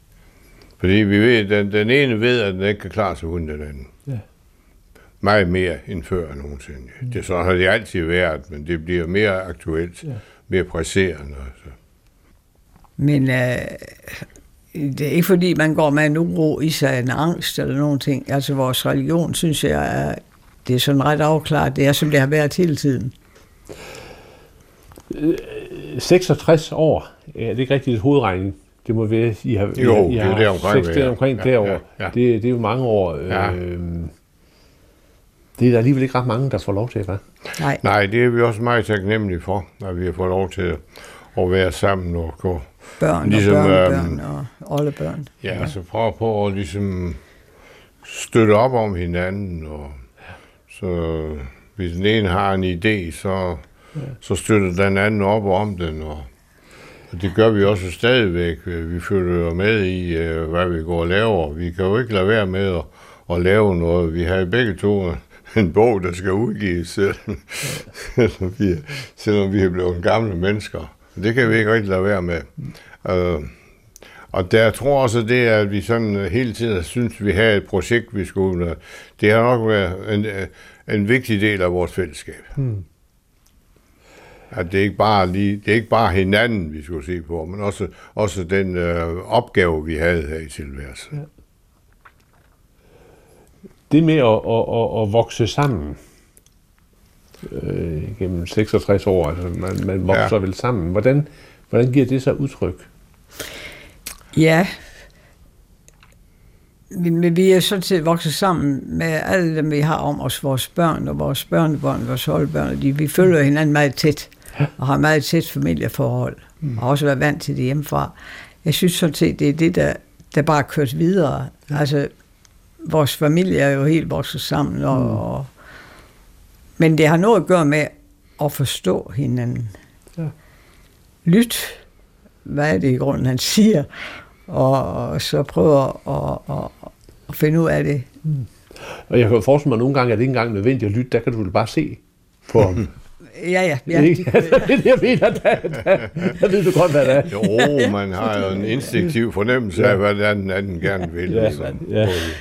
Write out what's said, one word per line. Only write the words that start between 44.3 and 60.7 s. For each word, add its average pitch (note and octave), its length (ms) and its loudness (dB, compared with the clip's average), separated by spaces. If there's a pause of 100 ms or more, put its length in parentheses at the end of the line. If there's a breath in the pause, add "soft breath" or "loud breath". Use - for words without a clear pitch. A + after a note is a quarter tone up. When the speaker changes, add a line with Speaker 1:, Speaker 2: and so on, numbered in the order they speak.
Speaker 3:
og D3 200 -4
oldebørn. D3 480 -6 (160)
Speaker 1:
Ja, F#2+ 140 -6
Speaker 3:
Ja. F2+ 80 -4
Speaker 1:
så F2+ 160 -8
prøv A2 360 -4
på G#2 280 0
at G2+ 60 -2
ligesom F#2+ 640 -4 (920 soft breath)
støtte - 460 2
op B2 200 4
om G#2+ 220 0
hinanden, F2+ 720 -4
og D2 240 -12 (800 loud breath)
så E2 540 -4 (520 soft breath)
hvis F2 200 -4
den F#2+ 100 0
ene G#2+ 220 2
har F#2+ 260 0
en F#2+ 100 0
idé, F2+ 480 -2
så F#2 440 -4 (400 loud breath)
Speaker 2:
Ja. D3+ 40 -8 (200 loud breath)
Speaker 1:
så - 140 -4
støtter G2 500 0
den G2 140 2
anden G#2 240 0
op G2+ 220 0
om G2+ 320 0
den, D#2+ 260 -6
og, D2+ 200 -10 (920 loud breath)
og F2 100 -10
det F#2 140 -2
gør A2 140 6
vi G2+ 140 4
også F#2+ 260 0
stadigvæk. F2 760 0
Vi E2+ 340 -6
følger F2+ 440 0
jo E2+ 100 -2
med G2+ 300 2
i, F2+ 320 -2
øh, E2 340 -4
hvad F2 180 0
vi E2+ 140 -2